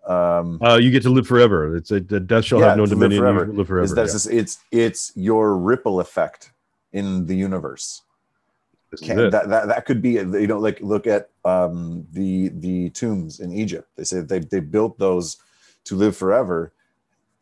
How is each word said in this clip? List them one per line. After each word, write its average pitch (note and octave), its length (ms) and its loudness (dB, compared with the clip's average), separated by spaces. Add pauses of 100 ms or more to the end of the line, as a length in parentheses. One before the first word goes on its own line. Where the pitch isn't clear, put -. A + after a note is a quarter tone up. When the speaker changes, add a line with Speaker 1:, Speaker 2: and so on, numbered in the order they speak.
Speaker 1:
um, F2 540 -2
Speaker 2:
Uh, A#2 160 6
you A#2+ 140 6
get B2+ 140 2
to B2+ 40 4
live B2+ 180 4
forever. G2 500 4
It's E2 160 -6
a, G2+ 80 0
the G2 200 -4
death A2 240 2
shall A#2+ 140 2
Speaker 1:
Yeah, G#2+ 120 8
Speaker 2:
have G2 60 2
no G#2+ 80 4
Speaker 1:
to G2+ 60 2
live G2+ 80 2 (120)
Speaker 2:
dominion. G2+ 140 2
You B2 140 4
Speaker 1:
forever. G2+ 140 -2
Speaker 2:
live G2+ 160 -2
forever, F#2 160 0
Speaker 1:
Is F#2+ 100 -2
that A2+ 140 0
Speaker 2:
yeah. - 80 -4
Speaker 1:
it's, G#2 100 -4
it's, A2+ 320 -2 (120)
it's A#2 460 -2
your G#2+ 400 2
ripple G2 440 0
effect - 500 -6 (420)
in F#2+ 320 -4
the F2 120 -4
universe. F#2 640 -6 (880)
Speaker 2:
This - 100 -18
is D#2 60 -16
Speaker 1:
Can, F#2+ 140 -2
Speaker 2:
it. A2 100 4
Speaker 1:
that, G2+ 180 0
that, G#2 200 0
that A#2 180 -2
could A#2+ 160 -2
be, B2 80 0
you G2+ 380 -2
know, G#2+ 100 0
like, G#2+ 240 -2
look G2+ 240 -2
at, G#2 240 0 (160)
um, F2 680 -2
the, F#2 360 -2
the F2+ 420 -6
tombs F#2 500 -6
in F2+ 120 -10
Egypt. G2 440 -6
They - 80 -12
say F#2 160 -4
they, F2 200 -4
they F#2 200 -4
built F2 380 -2
those F2+ 400 -2 (460)
to - 100 -8
live F#2+ 220 2
forever. F#2+ 560 -2 (680)